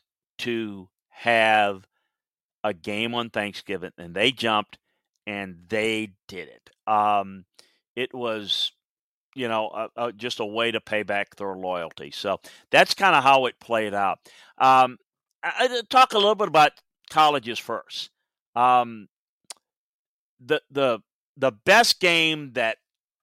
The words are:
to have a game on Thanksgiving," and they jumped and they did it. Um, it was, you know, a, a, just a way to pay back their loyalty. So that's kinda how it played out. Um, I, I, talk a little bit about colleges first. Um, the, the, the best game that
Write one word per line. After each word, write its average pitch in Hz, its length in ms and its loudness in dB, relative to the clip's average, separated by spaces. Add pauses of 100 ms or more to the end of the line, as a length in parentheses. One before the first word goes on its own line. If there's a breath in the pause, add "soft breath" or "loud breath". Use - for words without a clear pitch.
(380)
to 107 500 -8 (220)
have 107 760 2 (800)
a 107 100 -2
game 107 400 -6
on 117 160 -4
Thanksgiving," 98 680 -8
and 85 180 -14
they 117 160 2
jumped 110 460 -2 (500)
and 95 400 -12
they 110 460 -4 (160)
did 85 180 -14
it. 58 220 -20 (180)
Um, 101 560 0 (520 soft breath)
it 123 180 -6
was, 110 580 -6 (640)
you 127 120 -6
know, 110 500 -4
a, 120 100 -4
a, 113 60 -8
just 117 260 -8
a 113 60 -6
way 113 260 -2
to 110 100 -4
pay 107 220 -4
back 101 320 -6
their 98 200 -8
loyalty. 87 560 -8
So 98 280 -6 (300 loud breath)
that's 170 240 4
kinda 175 280 2
how 135 260 4
it - 120 -10
played 110 340 -2
out. 98 260 -2 (380 loud breath)
Um, 131 400 6 (460)
I, 185 280 -2
I, 240 180 -4
talk 254 240 4
a 226 40 2
little 202 180 4
bit 196 120 -2
about 151 260 4 (360)
colleges 143 480 2
first. - 520 -10 (460)
Um, 120 520 2 (1400)
the, 151 180 -2 (100)
the, 131 280 0 (380)
the 127 140 0
best 196 480 2
game 160 540 0
that 113 240 -2 (460)